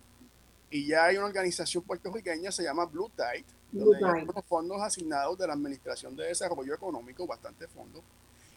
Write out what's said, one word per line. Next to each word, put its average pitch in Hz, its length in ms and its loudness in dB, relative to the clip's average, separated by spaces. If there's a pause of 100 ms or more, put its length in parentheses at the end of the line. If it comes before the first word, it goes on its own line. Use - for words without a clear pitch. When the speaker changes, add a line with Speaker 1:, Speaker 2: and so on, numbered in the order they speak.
(680)
Speaker 1:
Y 143 180 -2
ya 160 180 8
hay 196 120 8
una 202 100 0
organización 180 560 -2
puertorriqueña, 185 680 -6
se 180 120 -4
llama 165 220 0
Blue 170 300 -4
Tide, 123 300 -4 (260)
Speaker 2:
Blue 208 220 8
Speaker 1:
donde 196 120 0
hay 175 160 6
Speaker 2:
Tide. 160 100 -6
Speaker 1:
unos - 140 -8
fondos 175 360 0
asignados 160 560 -2
de 185 100 -2
la 156 60 -2
Administración 135 640 -8
de 156 120 -4
Desarrollo 170 460 -2
Económico, 151 540 -8
bastante 117 400 -10
fondos. 113 340 -20 (560)